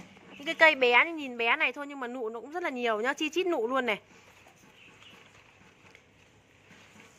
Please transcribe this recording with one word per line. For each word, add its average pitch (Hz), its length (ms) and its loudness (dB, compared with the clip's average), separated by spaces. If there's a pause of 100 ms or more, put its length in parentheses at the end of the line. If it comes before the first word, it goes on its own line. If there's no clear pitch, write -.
(320)
những - 140 -16
cái 320 100 -4
cây 311 200 6
bé, 247 300 6
nhìn 294 320 -8
bé 233 180 2
này 294 180 0
thôi 285 140 -10
nhưng 285 120 -12
mà 247 80 -6
nụ 240 220 -6
nó 226 120 -10
cũng 254 100 -14
rất 349 120 -6
là 339 60 -2
nhiều 233 320 -2
nhá, 254 120 0
chi 302 160 -4
chít 349 180 -2
nụ 285 200 0
luôn 262 180 0
này. 208 160 -2 (3250)